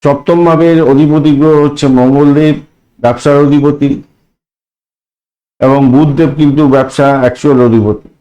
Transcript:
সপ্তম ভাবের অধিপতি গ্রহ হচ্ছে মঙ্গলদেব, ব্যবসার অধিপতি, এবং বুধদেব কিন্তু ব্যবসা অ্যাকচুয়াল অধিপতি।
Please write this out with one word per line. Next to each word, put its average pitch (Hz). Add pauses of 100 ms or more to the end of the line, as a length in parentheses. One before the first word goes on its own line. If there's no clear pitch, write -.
সপ্তম 170
ভাবের 165
অধিপতি 147
গ্রহ 147
হচ্ছে 147
মঙ্গলদেব, 143 (440)
ব্যবসার 123
অধিপতি, 143 (1600)
এবং 135
বুধদেব 143
কিন্তু 147
ব্যবসা 135
অ্যাকচুয়াল 127
অধিপতি। 113 (120)